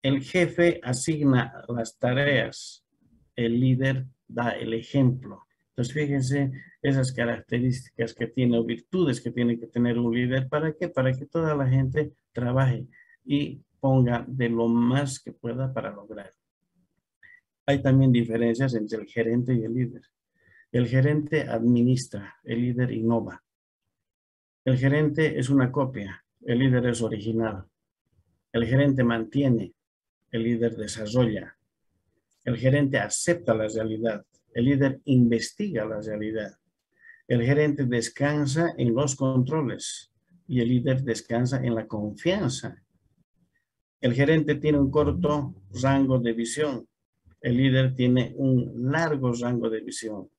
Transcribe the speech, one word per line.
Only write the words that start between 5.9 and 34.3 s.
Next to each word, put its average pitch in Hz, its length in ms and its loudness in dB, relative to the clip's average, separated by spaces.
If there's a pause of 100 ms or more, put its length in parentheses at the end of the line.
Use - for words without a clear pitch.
fíjense 139 580 0 (300)
esas 135 320 0
características 120 1000 -4
que 117 140 -6
tiene 120 300 2
o 113 80 2
virtudes 131 560 -2
que 117 100 -6
tiene 120 260 0
que 117 100 -12
tener 120 300 0
un 120 160 0
líder. 127 360 0
¿Para 156 240 -2
qué? 170 160 -6
Para 131 240 0
que 131 120 -6
toda 160 300 -2
la 135 140 0
gente 135 420 0 (220)
trabaje 127 520 0 (380)
y 139 380 -2 (180)
ponga 123 480 2
de 123 220 -2
lo 117 180 0
más 127 540 0
que 117 100 -16
pueda 131 420 -6
para 110 200 -6
lograr. 104 380 -16 (1300)
Hay 139 160 2
también 135 300 6
diferencias 117 640 2
entre 107 240 -4
el 101 80 -12
gerente 120 480 -2
y 110 80 0
el 113 100 -6
líder. 123 300 -4 (680)
El 120 160 0
gerente 147 580 0
administra, 120 1000 0
el 120 160 -6
líder 123 320 -2
innova. 113 500 -2 (1200)
El 127 120 2
gerente 147 600 2
es 131 100 -2
una 135 220 2
copia, 123 540 -6 (160)
el 120 180 0
líder 127 280 4
es 117 140 -2
original. 110 640 -4 (840)
El 117 140 0
gerente 131 400 4
mantiene, 117 680 0 (580)
el 113 120 -4
líder 117 320 0
desarrolla. 110 800 -2 (880)
El 120 140 -2
gerente 131 400 2
acepta 123 560 0
la 110 140 0
realidad, 110 580 -4 (260)